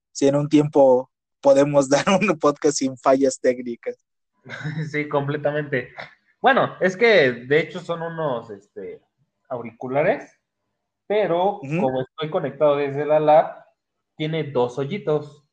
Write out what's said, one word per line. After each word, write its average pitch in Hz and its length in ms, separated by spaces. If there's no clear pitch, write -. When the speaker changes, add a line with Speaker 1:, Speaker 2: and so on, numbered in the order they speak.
Speaker 1:
si 139 160
en 139 80
un 143 120
tiempo 143 640
podemos 139 500
<laughs> - 0
dar 135 140
un 185 180
podcast 143 400
sin 131 200
fallas 135 420
técnicas. 123 560
Speaker 2:
<laughs> 151 460
Sí, 147 180
completamente. 147 840
Bueno, 214 380
es 185 160
que 185 360
de 123 280
hecho 170 200
son 165 220
unos, 156 480
este, 98 500
auriculares, 131 880
pero 196 540
Speaker 1:
Ujú. 147 200
Speaker 2:
como 131 220
estoy 151 280
conectado 151 460
desde 143 300
la 151 140
lab, 156 440
tiene 156 280
dos 123 340
hoyitos. 151 760